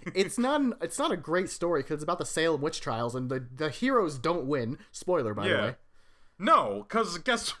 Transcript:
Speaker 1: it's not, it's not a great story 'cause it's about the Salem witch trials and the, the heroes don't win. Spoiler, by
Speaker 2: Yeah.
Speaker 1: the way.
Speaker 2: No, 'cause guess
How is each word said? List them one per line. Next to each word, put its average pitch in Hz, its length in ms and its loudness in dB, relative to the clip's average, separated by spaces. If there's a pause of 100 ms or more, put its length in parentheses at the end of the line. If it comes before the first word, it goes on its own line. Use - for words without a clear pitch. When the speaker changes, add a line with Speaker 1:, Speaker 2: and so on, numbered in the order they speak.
(140)
Speaker 1:
it's 185 240 0
not, 277 240 2 (220)
it's 165 160 -4
not 302 120 2
a 190 60 0
great 165 320 0
story 170 340 0
'cause - 80 -10
it's 151 120 -4
about 170 160 -2
the 151 60 -4
Salem 160 340 2
witch - 220 -2
trials 120 340 -2
and 127 140 -4
the, 127 160 -2 (100)
the 151 140 -2
heroes 214 480 2
don't 160 280 0
win. 135 320 0 (140)
Spoiler, 135 420 0
by 104 140 -2
Speaker 2:
Yeah. 175 80 2
Speaker 1:
the 120 60 2
way. 113 140 -2 (640)
Speaker 2:
No, 151 520 4
'cause 190 300 0
guess 233 420 -2